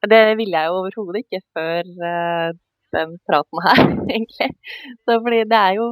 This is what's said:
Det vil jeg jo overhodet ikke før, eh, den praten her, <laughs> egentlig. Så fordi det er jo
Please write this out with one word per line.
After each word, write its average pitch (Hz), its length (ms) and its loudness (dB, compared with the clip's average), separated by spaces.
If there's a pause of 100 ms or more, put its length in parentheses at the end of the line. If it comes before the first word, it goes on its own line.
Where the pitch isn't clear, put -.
Det 220 180 6 (180)
vil 208 160 -4
jeg 160 160 0
jo 180 80 -2
overhodet 196 460 -6
ikke 190 160 -6 (120)
før, 170 360 -4 (200)
eh, 170 440 -2 (400)
den 165 300 -4
praten 160 400 -2
her, 202 200 6 (160)
<laughs> - 160 -4
egentlig. 226 340 -4 (480)
Så 233 220 0
fordi 233 260 0
det 220 140 2
er 190 180 4
jo 233 140 -2